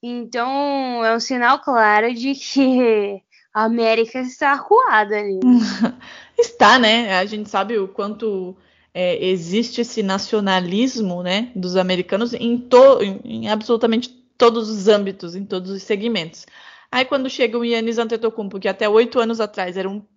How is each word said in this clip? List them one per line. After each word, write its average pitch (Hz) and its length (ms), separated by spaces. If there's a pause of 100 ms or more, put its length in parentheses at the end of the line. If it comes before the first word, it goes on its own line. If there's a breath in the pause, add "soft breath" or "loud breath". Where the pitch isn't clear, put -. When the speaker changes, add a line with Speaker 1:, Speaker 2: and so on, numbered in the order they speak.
Speaker 1:
Então, 247 1000
é 226 100
um 233 60
sinal 247 400
claro 226 540
de 247 200
que 240 880 (320 soft breath)
A 214 120
América 226 540
está 262 340
acuada 277 640
ali. 202 240
Speaker 2:
<laughs> 220 960
Está, 254 420
né? 220 400
A 190 60
gente 208 240
sabe 208 280
o 190 100
quanto, 202 680 (380 soft breath)
é, 180 300
existe 185 580
esse 240 200
nacionalismo, 196 1200
né, 196 340
dos 180 200
americanos 185 580
em 233 240
to-, 254 460
em, 196 200
em 220 260
absolutamente 226 600 (280)
todos 226 320
os 208 180
âmbitos, 196 480
em 196 100
todos 185 240
os 196 140
segmentos. 196 640 (460 loud breath)
Aí 254 140
quando 262 240
chega 240 280
o 233 80
Giannis 226 320
Antetokounmpo, 220 640
que 196 80
até 202 220
oito 226 300
anos 226 200
atrás 196 380
era 190 100
um 208 140 (160)